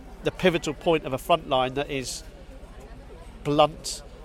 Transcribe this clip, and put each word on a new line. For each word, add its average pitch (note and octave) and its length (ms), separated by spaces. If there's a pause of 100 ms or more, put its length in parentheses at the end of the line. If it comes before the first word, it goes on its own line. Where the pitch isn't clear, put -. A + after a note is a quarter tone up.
(260)
the D3 60
pivotal E3 420
point D#3+ 320
of C3+ 80
a C3 40
front D#3+ 320
line C3 260
that C#3+ 140
is C3 340 (1200)
blunt, D3+ 560 (240)